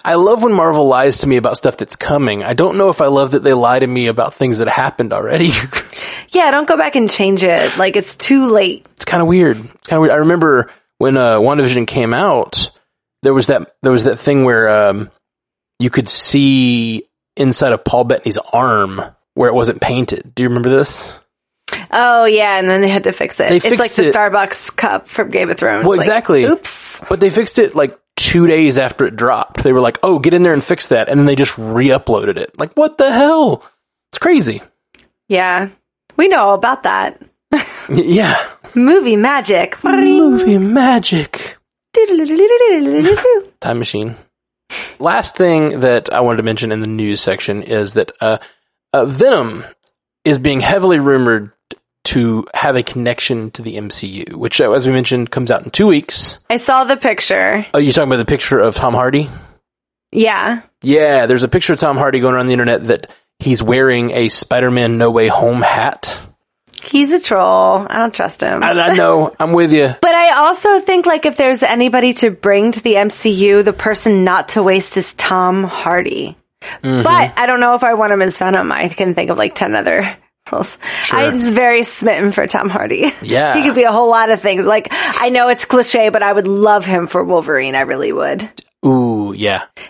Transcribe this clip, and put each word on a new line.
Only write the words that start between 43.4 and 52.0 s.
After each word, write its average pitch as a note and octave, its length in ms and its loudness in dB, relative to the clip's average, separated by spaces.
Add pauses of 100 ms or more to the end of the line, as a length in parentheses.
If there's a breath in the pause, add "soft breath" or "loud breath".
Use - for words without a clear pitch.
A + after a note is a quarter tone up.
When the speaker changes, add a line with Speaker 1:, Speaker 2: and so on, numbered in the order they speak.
Speaker 1:
Time A#2 180 -4
machine. A2+ 380 -6 (840 loud breath)
Last E3+ 380 -2
thing D#3 460 0
that B2 300 0
I B2 100 0
wanted A#2+ 160 0
to A2 60 -4
mention A2+ 280 -4
in G#2+ 100 -4
the A2 60 -6
news G#2+ 340 -4
section G#2 400 -4
is G#2 320 -4
that, G#2 260 -2
uh, A2 200 -2 (540 loud breath)
uh, C3 120 2
Venom C#3 580 0 (600)
is D3 140 0
being C3+ 200 -2
heavily F#3 400 2
rumored B2 520 0 (540)